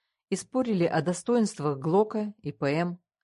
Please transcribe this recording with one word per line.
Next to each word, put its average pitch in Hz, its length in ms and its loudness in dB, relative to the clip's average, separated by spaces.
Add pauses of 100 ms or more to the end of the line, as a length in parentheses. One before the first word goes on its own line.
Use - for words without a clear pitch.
(300)
и 196 60 -2
спорили 220 500 0
о 160 160 2
достоинствах 175 800 0
Глока 208 600 0
и 151 100 -8
П 143 200 -2
М. 175 280 -2 (240)